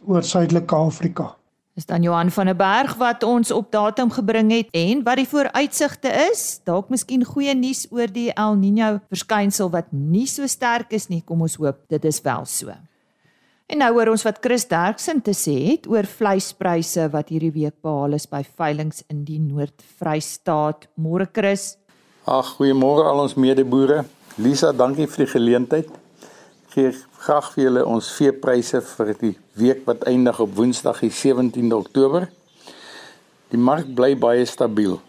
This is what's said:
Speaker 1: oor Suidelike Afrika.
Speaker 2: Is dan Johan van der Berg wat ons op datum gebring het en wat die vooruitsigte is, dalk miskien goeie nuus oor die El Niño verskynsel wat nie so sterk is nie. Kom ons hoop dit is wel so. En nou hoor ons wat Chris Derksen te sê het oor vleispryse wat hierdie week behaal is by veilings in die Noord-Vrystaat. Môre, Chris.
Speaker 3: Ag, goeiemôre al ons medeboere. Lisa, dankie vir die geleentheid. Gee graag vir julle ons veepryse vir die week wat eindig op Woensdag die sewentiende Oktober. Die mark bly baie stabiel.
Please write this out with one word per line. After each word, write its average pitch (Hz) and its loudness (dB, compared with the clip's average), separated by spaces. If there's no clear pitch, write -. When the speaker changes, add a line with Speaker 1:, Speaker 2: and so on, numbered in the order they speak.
Speaker 1:
oor 175 2
Suidelike 170 0
Afrika. 160 -2
Speaker 2:
Is 165 -12
dan 170 -2
Johan 170 2
van 196 0
der 185 2
Berg 196 2
wat 240 0
ons 233 2
op 214 -2
datum 220 0
gebring 220 2
het 226 0
en 196 0
wat 240 2
die 262 0
vooruitsigte 285 0
is, - -6
dalk 180 -2
miskien 247 0
goeie 277 -2
nuus 254 -2
oor 233 -2
die 233 -4
El 214 0
Niño 208 2
verskynsel 196 -2
wat 170 -2
nie 160 0
so 277 -6
sterk 240 -2
is 220 -4
nie. 170 -6
Kom 165 -2
ons 160 -2
hoop 143 -2
dit 151 -2
is 151 -2
wel 127 -4
so. - -8
En 311 -6
nou 247 4
hoor 233 4
ons 220 0
wat 214 -2
Chris 247 0
Derksen 208 -2
te 208 -2
sê 147 0
het 320 -2
oor 214 2
vleispryse 180 -2
wat 147 -4
hierdie 160 -2
week 151 -4
behaal 147 -2
is 147 -4
by 143 -8
veilings 156 -6
in 147 -8
die 156 -8
Noord-Vrystaat. 151 -4
Môre, 165 -2
Chris. 196 -2
Speaker 3:
Ag, 131 -2
goeiemôre 139 4
al 147 2
ons 143 0
medeboere. 135 4
Lisa, 139 2
dankie 139 0
vir 143 0
die 131 -6
geleentheid. 123 2
Gee 131 0
graag - -2
vir 139 0
julle 127 2
ons 113 -4
veepryse 135 0
vir 107 -4
die 107 -4
week 131 2
wat 117 -2
eindig 127 2
op 104 0
Woensdag 117 0
die 113 0
sewentiende 123 0
Oktober. 135 0
Die 117 0
mark 135 0
bly 131 4
baie 120 2
stabiel. 107 -2